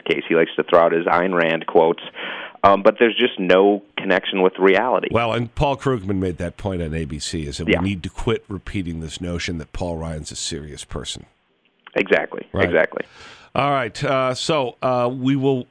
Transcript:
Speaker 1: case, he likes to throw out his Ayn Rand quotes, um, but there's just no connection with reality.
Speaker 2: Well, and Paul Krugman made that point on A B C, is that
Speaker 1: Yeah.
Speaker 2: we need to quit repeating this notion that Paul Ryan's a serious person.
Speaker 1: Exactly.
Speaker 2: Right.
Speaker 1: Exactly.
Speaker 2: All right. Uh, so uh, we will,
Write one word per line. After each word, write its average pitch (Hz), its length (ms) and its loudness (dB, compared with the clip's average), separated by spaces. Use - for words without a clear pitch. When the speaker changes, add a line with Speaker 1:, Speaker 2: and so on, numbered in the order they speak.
Speaker 1:
case, 78 240 0
he 82 80 2
likes 82 180 2
to 78 80 0
throw 87 160 4
out 82 140 6
his 85 140 0
Ayn 90 280 2
Rand 82 320 0
quotes, 82 360 4
um, 98 220 6
but 107 160 6
there's 117 160 4
just 113 240 0
no 98 420 6
connection 95 440 0
with 92 160 4
reality. 98 540 2
Speaker 2:
Well, 113 220 0
and 117 240 -4
Paul 143 200 0
Krugman 101 420 -2
made 92 200 -2
that 87 180 -8
point 95 240 -4
on 80 140 -4
A 82 100 -4
B 73 140 -8
C, 78 260 -6
is 71 140 -8
that 80 100 -4
Speaker 1:
Yeah. 82 120 2
Speaker 2:
we 92 80 -2
need 95 160 -6
to 95 60 -10
quit - 380 -4
repeating 85 520 -8
this 80 200 -12
notion 87 380 -6
that 73 140 -14
Paul 87 240 -6
Ryan's 80 340 -8
a - 60 -14
serious 73 480 -10
person. - 420 -12
Speaker 1:
Exactly. - 560 -4
Speaker 2:
Right. 92 140 0
Speaker 1:
Exactly. 80 380 -2
Speaker 2:
All 143 140 0
right. 131 340 -4
Uh, 131 280 0
so 135 480 -2
uh, 123 320 0
we 131 220 0
will, 135 360 0